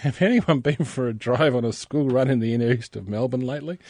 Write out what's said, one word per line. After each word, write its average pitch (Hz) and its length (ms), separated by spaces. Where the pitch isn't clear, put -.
Have 139 200
anyone 190 380
been 147 240
for 127 240
a 113 60
drive 123 420
on 120 80
a 113 80
school 139 380
run 127 200
in 127 100
the 113 140
inner 120 200
east 113 240
of 95 100
Melbourne 123 400
lately? 147 320